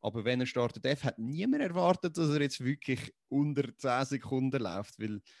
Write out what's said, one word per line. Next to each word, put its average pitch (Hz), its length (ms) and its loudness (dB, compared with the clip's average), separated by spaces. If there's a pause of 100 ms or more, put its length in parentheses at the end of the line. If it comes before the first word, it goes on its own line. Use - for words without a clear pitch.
Aber 113 180 -4
wenn 123 160 2
er 127 60 2
startet, 120 400 -2
F, 139 180 0
hat 131 140 -2
niemand 185 460 -2
erwartet, 180 540 2
dass 160 120 4
er 147 120 4
jetzt 135 220 -2
wirklich 131 480 -2 (160)
unter 143 480 0
zehn 131 300 0
Sekunden 131 560 0
läuft, 98 380 -6
weil, 107 200 -4 (200)